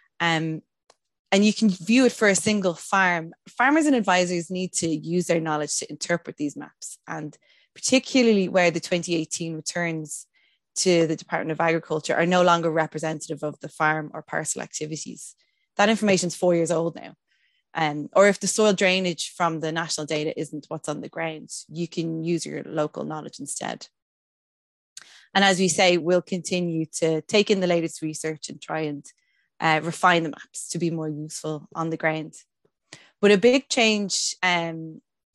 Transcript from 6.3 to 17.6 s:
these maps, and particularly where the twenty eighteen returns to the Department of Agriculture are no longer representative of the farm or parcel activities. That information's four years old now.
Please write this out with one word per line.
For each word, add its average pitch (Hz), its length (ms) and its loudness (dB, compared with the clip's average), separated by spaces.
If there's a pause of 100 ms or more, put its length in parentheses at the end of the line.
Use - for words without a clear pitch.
these 147 200 -6
maps, - 400 -16 (100)
and 156 300 -10 (380)
particularly 233 760 4
where 175 220 4
the 160 80 -2
twenty 175 360 -2
eighteen 160 400 -4
returns 160 680 -6 (500)
to 170 320 4
the 156 80 0
Department 160 360 -6
of 151 100 -4
Agriculture 165 540 0
are 165 100 2
no 180 160 4
longer 170 300 4
representative 156 720 -4
of 151 160 -8
the 156 100 -14
farm 156 440 -2
or 160 80 -12
parcel - 400 -6
activities. - 720 -10 (420)
That 208 120 4
information's 196 460 0
four 180 200 2
years 165 160 0
old 165 240 -2
now. - 200 -18 (600)